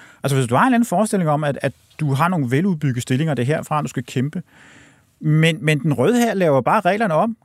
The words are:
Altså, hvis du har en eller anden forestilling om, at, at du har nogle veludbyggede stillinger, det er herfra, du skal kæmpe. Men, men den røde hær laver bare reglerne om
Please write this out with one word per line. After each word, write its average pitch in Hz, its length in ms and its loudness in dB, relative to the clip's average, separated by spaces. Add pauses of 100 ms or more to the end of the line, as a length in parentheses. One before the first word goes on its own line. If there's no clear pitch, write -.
(220)
Altså, 135 140 0
hvis 131 120 0
du 117 60 0
har 156 80 4
en 247 60 4
eller 247 80 2
anden 233 120 2
forestilling 185 420 0
om, 147 140 0
at, 143 180 -4
at 135 100 -2 (280)
du 147 140 -2
har 156 140 2
nogle 151 220 -2
veludbyggede 151 500 0
stillinger, 139 340 -2
det 123 80 -2
er 117 40 -2
herfra, 151 360 -4
du 233 60 -6
skal 135 160 -8
kæmpe. 143 380 -4 (800)
Men, 160 400 2
men 151 220 0
den 156 100 0
røde 185 280 2
hær 226 140 0
laver 160 260 2
bare 170 200 2
reglerne 196 340 0
om 220 300 0